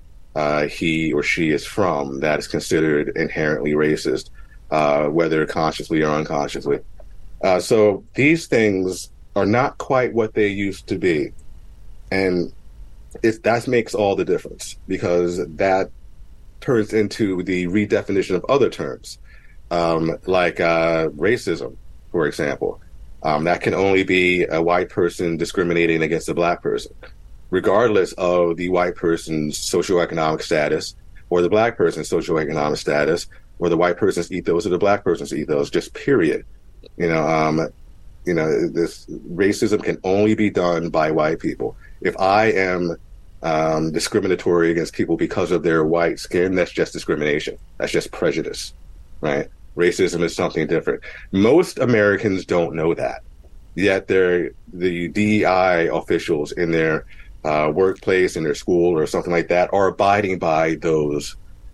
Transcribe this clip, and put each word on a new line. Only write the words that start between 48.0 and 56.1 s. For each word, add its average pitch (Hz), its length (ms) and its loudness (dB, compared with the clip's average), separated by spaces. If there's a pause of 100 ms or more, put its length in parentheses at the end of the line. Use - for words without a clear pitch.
prejudice, - 640 -4 (480)
right? 73 280 -2 (280)
Racism 87 460 2
is 82 120 0
something 82 320 -2
different. 80 360 -2 (280)
Most 123 480 4
Americans 104 640 2
don't 85 300 0
know 80 200 0
that. 62 280 -4 (520)
Yet 95 340 2
they're, 90 420 2 (220)
the 87 360 -2
D 104 320 2
E 82 40 2
I 92 380 4
officials 80 720 0